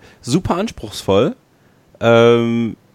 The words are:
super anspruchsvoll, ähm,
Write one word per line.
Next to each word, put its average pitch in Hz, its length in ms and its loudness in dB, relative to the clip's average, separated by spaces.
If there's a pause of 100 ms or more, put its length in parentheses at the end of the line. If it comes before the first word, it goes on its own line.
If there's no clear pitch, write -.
(200)
super 147 360 -4
anspruchsvoll, 143 800 -2 (640)
ähm, 117 760 2 (180)